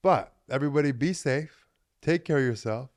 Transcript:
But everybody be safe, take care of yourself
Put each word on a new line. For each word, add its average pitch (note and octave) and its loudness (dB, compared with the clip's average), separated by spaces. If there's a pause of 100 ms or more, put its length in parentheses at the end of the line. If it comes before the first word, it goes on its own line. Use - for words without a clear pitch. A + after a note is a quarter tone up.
But E3 2 (160)
everybody C#3+ 0
be C#3 -2
safe, D3+ -4 (340)
take E3+ 0
care D3+ 0
of C3+ 2
yourself A#2 -4